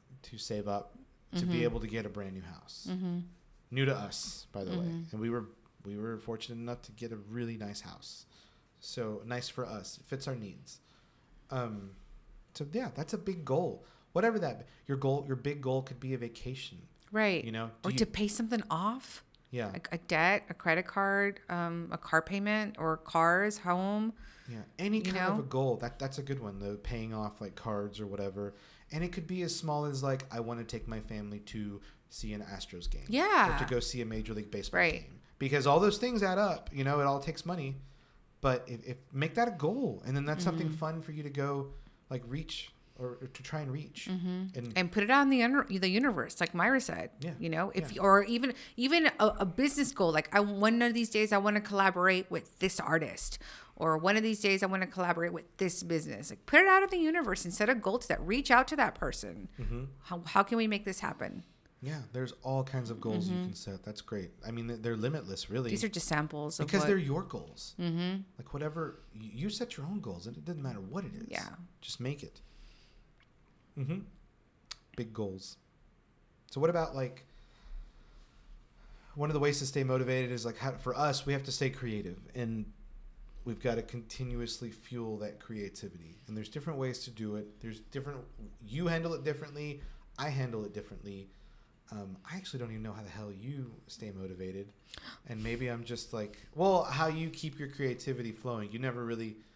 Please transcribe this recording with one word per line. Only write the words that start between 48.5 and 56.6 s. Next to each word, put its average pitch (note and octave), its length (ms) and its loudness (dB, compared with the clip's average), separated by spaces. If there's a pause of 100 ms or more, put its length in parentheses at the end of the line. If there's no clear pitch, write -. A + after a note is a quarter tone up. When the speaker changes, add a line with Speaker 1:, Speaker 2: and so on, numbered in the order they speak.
Speaker 2:
even D4 300 6 (120)
a, G#3+ 80 10 (120)
a G3 60 4
business C#4 460 4
goal, E3+ 200 4
like, D#3 240 4
I, G#3 40 10
one G#3 420 6
of A#3+ 120 4
these A3+ 160 2
days G#3+ 240 4
I G3+ 60 8
wanna G#3 220 4
collaborate F#3+ 680 4
with - 300 -6
this F#3 200 2
artist, - 600 0 (360)
or D#3+ 220 4
one F#3+ 180 6
of A3 60 6
these A3 180 2
days G3 220 6
I G3 60 4
wanna F#3 200 2
collaborate F3 460 0
with - 240 -10
this F3+ 240 2
business. D#3+ 480 -2
Like, - 160 -12
put D4 140 8
it F#4+ 80 10